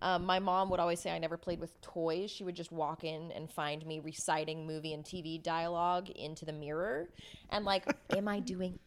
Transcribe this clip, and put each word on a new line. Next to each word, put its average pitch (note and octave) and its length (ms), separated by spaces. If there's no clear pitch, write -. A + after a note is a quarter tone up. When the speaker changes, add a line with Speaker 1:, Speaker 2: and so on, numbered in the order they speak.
Speaker 1:
Um, F3+ 220
my F#3 140
mom F#3+ 320
would F3+ 80
always F3 200
say F3 120
I E3+ 80
never E3 180
played E3+ 220
with - 220
toys. E3+ 500
She - 120
would F3+ 120
just E3+ 160
walk D#3+ 320
in D#3+ 300
and D#3 180
find D3+ 340
me D#3 140
reciting D#3 680
movie D#3 280
and D3+ 120
T F#3 160
V D#3+ 160
dialogue E3+ 720
into D#3 320
the D#3 100
mirror. F3 560
And, G#3 140
like, G3 200
Speaker 2:
<laughs> - 80
Speaker 1:
"Am G3+ 180
I G3+ 120
doing F#3 480